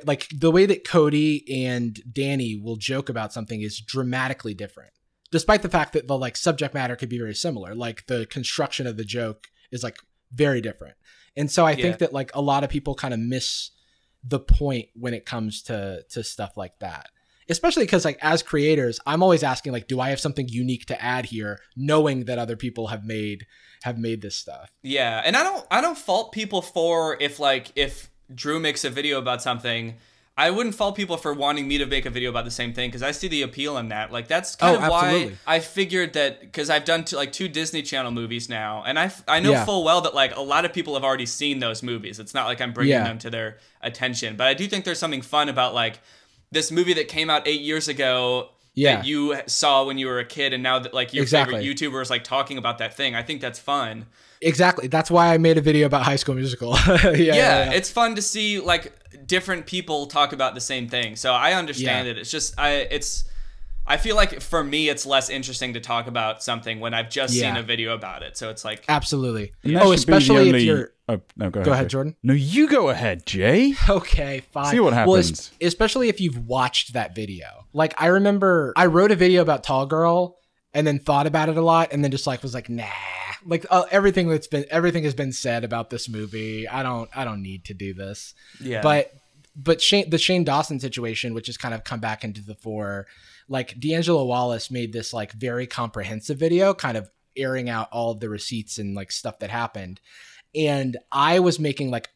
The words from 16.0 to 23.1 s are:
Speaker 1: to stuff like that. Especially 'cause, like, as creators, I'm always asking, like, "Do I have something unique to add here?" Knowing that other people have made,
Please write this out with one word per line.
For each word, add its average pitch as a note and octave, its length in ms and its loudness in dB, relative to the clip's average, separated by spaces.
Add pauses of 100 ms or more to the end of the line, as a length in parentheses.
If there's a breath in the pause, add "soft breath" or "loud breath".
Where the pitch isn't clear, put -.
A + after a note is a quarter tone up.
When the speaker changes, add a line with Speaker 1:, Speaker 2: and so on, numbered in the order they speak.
Speaker 1:
to A#2+ 120 -8
stuff - 340 -10
like F#2 220 -12
that. - 300 -14 (400)
Especially D#4 380 2
'cause, E3+ 200 2
like, C#3+ 160 -2
as D#3+ 200 2
creators, C#3+ 600 2
I'm D#3 180 2
always F3+ 200 6
asking, C3+ 300 -2
like, A#2+ 140 -8
"Do C3 140 -4
I B2+ 80 -2
have C3+ 120 -4
something C#3 280 -4
unique B2 380 -4
to - 160 -8
add B2+ 240 -2
here?" G#2+ 320 -8 (180 soft breath)
Knowing C#3+ 480 2
that A#2+ 140 -4
other A#2 180 -6
people A2+ 300 -8
have G#2 180 -10
made, G#2+ 400 -6 (380 soft breath)